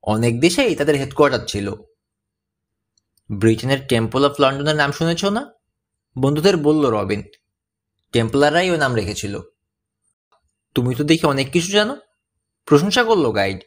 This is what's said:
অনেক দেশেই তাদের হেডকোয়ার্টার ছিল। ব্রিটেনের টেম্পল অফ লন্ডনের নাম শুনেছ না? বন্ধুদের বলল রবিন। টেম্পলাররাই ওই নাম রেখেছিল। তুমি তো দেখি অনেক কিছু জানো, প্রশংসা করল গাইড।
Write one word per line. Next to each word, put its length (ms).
অনেক 360
দেশেই 360
তাদের 200
হেডকোয়ার্টার 520
ছিল। 260
ব্রিটেনের 560
টেম্পল 380
অফ 160
লন্ডনের 340
নাম 160
শুনেছ 340
না? 280
বন্ধুদের 360
বলল 280
রবিন। 380
টেম্পলাররাই 600
ওই 60
নাম 180
রেখেছিল। 440
তুমি 200
তো 80
দেখি 240
অনেক 240
কিছু 200
জানো, 260
প্রশংসা 380
করল 280
গাইড। 360